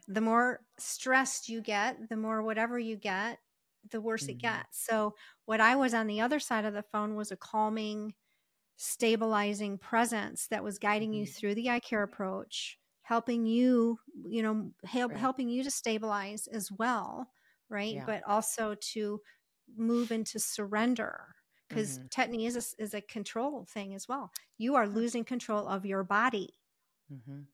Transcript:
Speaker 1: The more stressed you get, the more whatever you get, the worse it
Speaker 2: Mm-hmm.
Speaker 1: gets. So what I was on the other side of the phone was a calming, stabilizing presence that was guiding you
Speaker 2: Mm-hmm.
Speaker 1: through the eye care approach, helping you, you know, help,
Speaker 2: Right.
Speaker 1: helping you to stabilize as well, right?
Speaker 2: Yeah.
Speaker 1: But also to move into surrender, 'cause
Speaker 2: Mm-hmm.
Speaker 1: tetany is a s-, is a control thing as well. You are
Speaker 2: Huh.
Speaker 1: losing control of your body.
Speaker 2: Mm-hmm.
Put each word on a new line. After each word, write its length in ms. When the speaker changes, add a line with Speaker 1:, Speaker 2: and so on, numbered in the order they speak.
Speaker 1:
The 140
more 400
stressed 720
you 120
get, 480
the 60
more 260
whatever 380
you 160
get, 440
the 100
worse 300
it 60
Speaker 2:
Mm-hmm. 40
Speaker 1:
gets. 460
So 300
what 140
I 160
was 180
on 140
the 140
other 180
side 260
of 80
the 100
phone 320
was 160
a 60
calming, 760
stabilizing 1000
presence 720
that 140
was 160
guiding 340
you 120
Speaker 2:
Mm-hmm. 80
Speaker 1:
through 220
the 140
eye 120
care 220
approach, 760
helping 420
you, 540
you 180
know, 300
help, 260
Speaker 2:
Right. 60
Speaker 1:
helping 320
you 140
to 80
stabilize 760
as 240
well, 600
right? 280
Speaker 2:
Yeah. 80
Speaker 1:
But 200
also 500
to 280
move 360
into 280
surrender, 960
'cause 300
Speaker 2:
Mm-hmm. 100
Speaker 1:
tetany 380
is 80
a 40
s-, 200
is 140
a 80
control 640
thing 300
as 120
well. 240
You 180
are 100
Speaker 2:
Huh. 100
Speaker 1:
losing 300
control 420
of 180
your 180
body. 560
Speaker 2:
Mm-hmm. 300